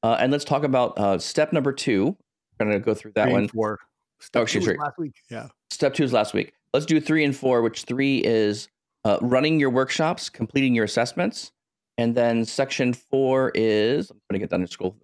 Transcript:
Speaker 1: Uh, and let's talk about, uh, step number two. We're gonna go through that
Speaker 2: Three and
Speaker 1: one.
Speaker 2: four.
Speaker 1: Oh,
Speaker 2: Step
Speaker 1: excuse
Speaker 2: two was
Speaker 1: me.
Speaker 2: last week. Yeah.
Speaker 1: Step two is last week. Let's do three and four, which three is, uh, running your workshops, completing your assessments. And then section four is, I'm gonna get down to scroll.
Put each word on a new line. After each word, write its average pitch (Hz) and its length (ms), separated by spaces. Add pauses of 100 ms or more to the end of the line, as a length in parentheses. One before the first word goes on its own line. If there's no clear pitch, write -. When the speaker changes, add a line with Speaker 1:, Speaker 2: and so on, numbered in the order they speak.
Speaker 1:
Uh, 113 180
and 127 120
let's 143 140
talk 147 180
about, 131 340
uh, 98 220
step - 340
number 139 180
two. 127 460 (420)
We're 110 60
gonna 104 140
go 110 160
through 107 200
that 107 100
Speaker 2:
Three 123 80
and 101 100
Speaker 1:
one. 104 60
Speaker 2:
four. 107 320
Speaker 1:
Oh, - 40 (360)
Speaker 2:
Step - 220
Speaker 1:
excuse 185 200
Speaker 2:
two 175 80
was - 60
Speaker 1:
me. 147 60
Speaker 2:
last 143 140
week. 156 180 (140)
Yeah. 113 180 (220)
Speaker 1:
Step - 240
two 156 100
is 123 100
last 107 200
week. - 200 (200)
Let's 151 140
do 160 120
three 156 240
and 139 120
four, 127 260
which 113 220
three 135 400
is, 110 460 (340)
uh, 117 180
running 135 380
your 139 100
workshops, 131 600
completing 131 440
your 113 120
assessments. 123 680 (460)
And 117 180
then 117 300
section 135 480
four 131 600
is, 110 540
I'm 104 100 (100)
gonna 95 100
get 110 100
down 90 120
to 90 60
scroll. 95 360